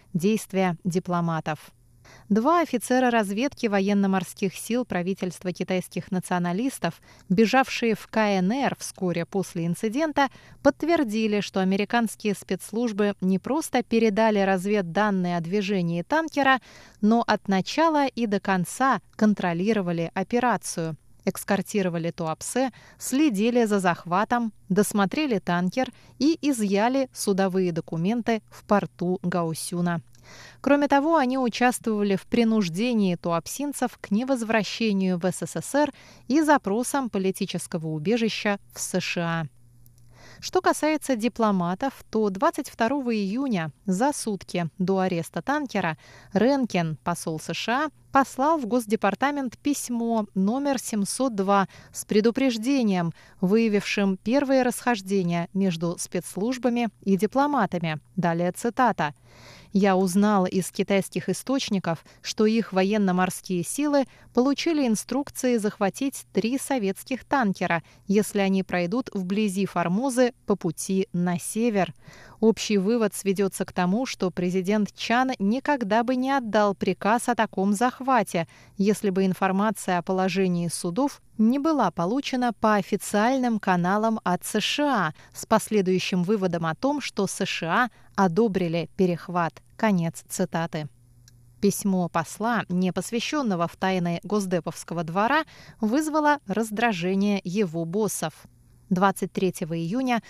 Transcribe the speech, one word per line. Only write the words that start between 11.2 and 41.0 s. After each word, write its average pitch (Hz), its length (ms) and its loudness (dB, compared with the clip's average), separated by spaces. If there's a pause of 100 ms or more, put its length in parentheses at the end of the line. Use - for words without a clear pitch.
что 190 220 -2
американские 202 720 0
спецслужбы 208 880 -4
не 185 180 2
просто 254 460 -2
передали 220 560 2
разведданные 190 960 0
о 170 40 -2
движении 175 640 -2
танкера, 285 580 0 (400)
но 226 240 4
от - 220 -2
начала 285 600 2
и 233 200 -4
до 202 140 0
конца 202 600 0 (140)
контролировали 180 1000 0
операцию. 208 840 -2 (280)
Эскортировали 180 840 -2
Туапсе, 175 640 -4 (260)
следили 240 680 2
за 208 120 2
захватом, 190 760 0 (160)
досмотрели 202 720 2
танкер 180 540 -2 (260)
и 311 240 4
изъяли 233 720 2
судовые 190 580 0
документы 202 800 -2
в - 140 -20
порту 180 580 0
Гаосюна. 175 800 -2 (580)
Кроме 285 260 4
того, 285 300 4
они 262 220 2
участвовали 220 760 0
в 180 120 -2
принуждении 220 920 2
туапсинцев 233 840 -4
к - 120 -6
невозвращению 214 1080 0
в 170 60 -2
С 180 200 -2
С 160 160 -8
С - 140 -8
Р 285 180 2 (360)
и 277 120 4
запросам 262 720 0
политического 185 800 -4
убежища 202 720 -2 (120)
в - 60 -14
С - 220 -4
Ш - 200 -4
А. 165 260 -2 (920)
Что - 220 -2
касается 302 560 0